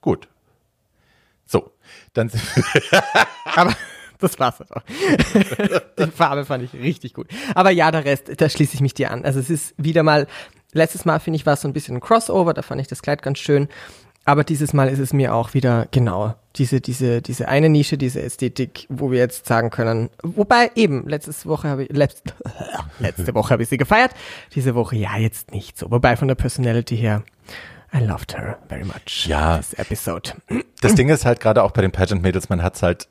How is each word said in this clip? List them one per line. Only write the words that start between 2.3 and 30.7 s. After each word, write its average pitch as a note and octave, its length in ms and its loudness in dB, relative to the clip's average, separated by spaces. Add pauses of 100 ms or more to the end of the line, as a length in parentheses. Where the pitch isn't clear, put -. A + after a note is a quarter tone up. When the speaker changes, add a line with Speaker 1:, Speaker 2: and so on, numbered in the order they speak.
Speaker 1:
wir B2+ 80 4
<laughs> - 400 2 (520)
Speaker 2:
Aber A3 180 4 (460)
das - 200 -2
war's B2 220 -2 (100)
auch. - 160 -10
<laughs> G#3+ 1120 0
Die F3 120 2
Farbe C#3+ 340 0
fand C3 180 -4
ich B2+ 100 -14
richtig C3 400 -6
gut. - 140 -12 (280)
Aber F#3 160 6
ja, E3 200 4
der D#3+ 140 -2
Rest, C#3 240 -2 (120)
da D#3 80 4
schließe - 260 0
ich C3 60 -2
mich C#3 120 0
dir - 180 -4
an. - 140 -8
Also C3+ 140 0
es C3 100 -6
ist D#3+ 280 -4
wieder D#3+ 260 2
mal, D3+ 240 4 (460)
letztes D#3+ 320 0
Mal, D#3 140 2
finde D#3+ 180 -4
ich, - 80 -4
war D3+ 80 4
es - 80 -2
so D3+ 60 -6
ein C#3 60 -6
bisschen C#3+ 240 -8
ein B2 40 -8
Crossover, F#3+ 520 2
da - 80 -6
fand C3+ 200 -8
ich C3 60 -8
das - 140 -12
Kleid C#3+ 200 -4
ganz C3+ 180 -4
schön. C#3+ 280 2 (580)
Aber D3 180 4
dieses D3 300 -2
Mal C3+ 160 4
ist C3+ 100 -2
es C3 140 -2
mir C3+ 200 2
auch A#2 200 -2
wieder, B2 380 2
genau, G#2+ 440 0 (220)
diese, C3 240 0
diese, A#2+ 400 -2
diese - 260 -6
eine D3+ 220 4
Nische, D3+ 280 4
diese C3+ 240 -2
Ästhetik, B2+ 680 -6
wo C3 220 -4
wir B2+ 80 2
jetzt B2 260 0
sagen A#2 240 2
können, A2+ 400 -2 (120)
wobei A3 540 2
eben, E3 320 2
letztes D3 380 -8
Woche D#3 240 -2
habe C3+ 160 -2
ich, - 60 -12
letz-, - 420 0 (260)
<laughs> - 400 -12
letzte F#2 360 -4
Woche A2 160 2
habe B2 120 2
ich A#2 60 -6
sie C3+ 80 0
gefeiert, A3 340 4 (420)
diese C3 220 0
Woche A#2 220 0
ja G2+ 200 -2
jetzt - 360 -2
nicht - 240 -10
so. - 140 -10
Wobei A#2+ 260 4
von C3+ 100 0
der C3 80 2
Personality A#2+ 640 -2
her, G#2+ 260 0 (720)
I C#3 40 2
loved - 360 -4
her - 220 -8 (100)
very - 160 -12
much. - 440 -8
Speaker 1:
Ja. D#2 320 2
Speaker 2:
This - 160 -10
episode. - 560 -8 (500)